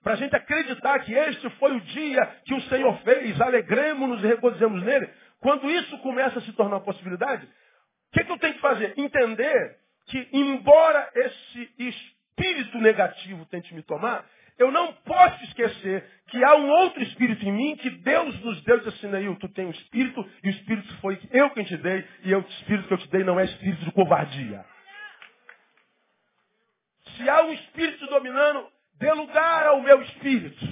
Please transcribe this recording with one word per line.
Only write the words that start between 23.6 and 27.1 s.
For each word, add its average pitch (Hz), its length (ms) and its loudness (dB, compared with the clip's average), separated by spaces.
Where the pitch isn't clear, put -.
de 160 80 -8
covardia." 139 720 0